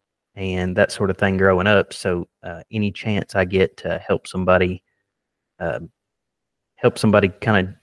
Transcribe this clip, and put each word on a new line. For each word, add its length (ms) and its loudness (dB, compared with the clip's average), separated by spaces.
and 400 -4
that 140 2
sort 200 -4
of 60 -2
thing 200 0
growing 320 4
up. 240 2
So, 340 -4
uh, 300 -16
any 180 -2
chance 460 -6
I 80 2
get 340 0
to 220 -6
help 260 -4
somebody, 560 0
um, 300 -8
help 240 0
somebody 300 4
kinda, 420 0